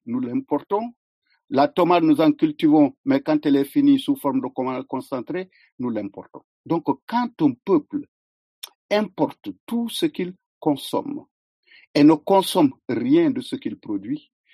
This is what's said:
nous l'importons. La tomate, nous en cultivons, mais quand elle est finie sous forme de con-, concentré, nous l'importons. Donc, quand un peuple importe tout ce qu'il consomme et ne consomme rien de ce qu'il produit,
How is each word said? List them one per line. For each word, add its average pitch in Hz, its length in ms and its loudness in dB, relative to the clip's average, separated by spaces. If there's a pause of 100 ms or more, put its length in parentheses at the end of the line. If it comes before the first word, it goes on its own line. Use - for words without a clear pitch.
nous 120 160 -6
l'importons. 143 720 -4 (560)
La 143 200 2
tomate, 175 340 2
nous 156 180 4
en 156 120 4
cultivons, 151 640 2 (100)
mais 135 160 2
quand 151 260 -2
elle 139 100 4
est 139 80 2
finie 139 340 4
sous 139 180 -2
forme 135 260 -2
de 127 60 -6
con-, 127 360 -6
concentré, 139 640 -8 (300)
nous 123 100 -6
l'importons. 101 540 -10 (240)
Donc, 156 180 -2 (220)
quand 240 240 -4 (100)
un 143 120 2 (120)
peuple - 420 -2 (840)
importe 202 580 -4 (160)
tout 233 240 -6
ce - 180 -4
qu'il 180 280 -6 (260)
consomme - 640 -6 (720)
et 143 100 6
ne 160 100 8
consomme 180 580 2 (140)
rien 131 440 2
de 120 100 -4
ce - 160 -10
qu'il 104 220 -8
produit, 107 520 -8 (240)